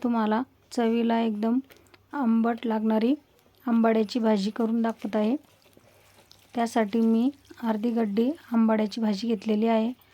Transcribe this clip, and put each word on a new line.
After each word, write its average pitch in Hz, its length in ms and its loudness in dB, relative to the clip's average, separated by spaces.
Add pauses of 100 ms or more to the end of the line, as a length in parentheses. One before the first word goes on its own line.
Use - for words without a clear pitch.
तुम्हाला 226 380 0 (300)
चवीला 226 480 0
एकदम 226 400 -2 (540)
आंबट 226 520 0
लागणारी 220 480 0 (520)
आंबाड्याची 226 540 2
भाजी 214 300 2
करून 226 320 -2
दाखवत 226 340 -4
आहे. 220 200 0 (1200)
त्यासाठी 226 460 0
मी 226 280 2 (340)
अर्धी 220 280 -2
गड्डी 226 380 0 (240)
आंबाड्याची 220 480 2
भाजी 214 260 -2
घेतलेली 220 400 0
आहे 226 240 0 (220)